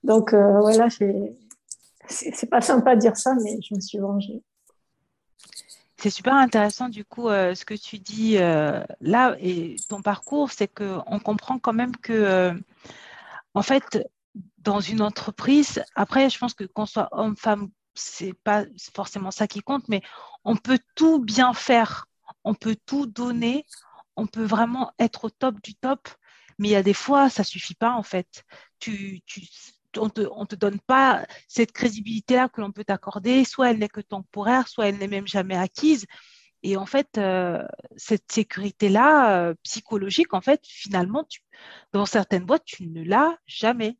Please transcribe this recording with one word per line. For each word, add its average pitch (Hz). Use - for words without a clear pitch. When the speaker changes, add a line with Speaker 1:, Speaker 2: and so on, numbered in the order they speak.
Speaker 1:
Donc, 220
euh, 202
voilà, 220
c'est, 202
c'est, -
c'est -
pas 240
sympa 247
de 208
dire 220
ça, 262
mais 214
je -
me 196
suis -
vengée. 202
Speaker 2:
C'est 208
super 262
intéressant, 240
du 208
coup, 233
euh, 185
ce -
que 214
tu 208
dis, 214
euh, 160
là 220
et 175
ton 202
parcours, 262
c'est -
que 196
on 202
comprend 214
quand 233
même 240
que, -
euh, 185
en 202
fait, -
dans 208
une 214
entreprise, 240
après, 269
je -
pense 240
que 202
qu'on 214
soit -
homme, 220
femme, 208
c'est -
pas 208
forcément 196
ça 208
qui 208
compte, 269
mais 202
on 220
peut 247
tout 320
bien 240
faire, -
on 214
peut 220
tout 277
donner, 240
on 220
peut 226
vraiment 233
être -
au -
top 226
du 214
top, -
mais 208
il -
y 208
a 196
des 196
fois, 277
ça 208
suffit -
pas, 233
en 233
fait. -
Tu, 196
tu, -
on 220
te, 220
on 208
te 214
donne 202
pas 262
cette -
crédibilité-là 220
que -
l'on 202
peut 208
t'accorder, 208
soit 247
elle 220
n'est 208
que 208
temporaire, 208
soit 214
elle 202
n'est 196
même 202
jamais 190
acquise. 208
Et 190
en 196
fait, 277
euh, 185
cette -
sécurité-là, 208
euh, 165
psychologique, 208
en 180
fait, 294
finalement, 196
tu, -
dans 202
certaines 190
boîtes, 285
tu 180
ne 165
l'as 269
jamais. 226